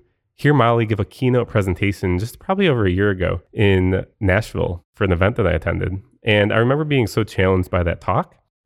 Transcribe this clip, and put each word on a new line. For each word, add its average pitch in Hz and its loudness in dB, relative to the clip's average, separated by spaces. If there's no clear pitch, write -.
hear 147 2
Molly 117 2
give 107 -2
a 101 0
keynote 127 -2
presentation 95 -2
just 113 -8
probably 190 0
over 120 2
a 92 2
year 98 2
ago 87 -4
in 95 2
Nashville 90 -2
for - -6
an 95 0
event 95 0
that 101 0
I - 0
attended. 90 -4
And 104 2
I 107 0
remember 131 0
being 135 0
so - -2
challenged 92 0
by 90 -2
that 85 -4
talk. 113 -4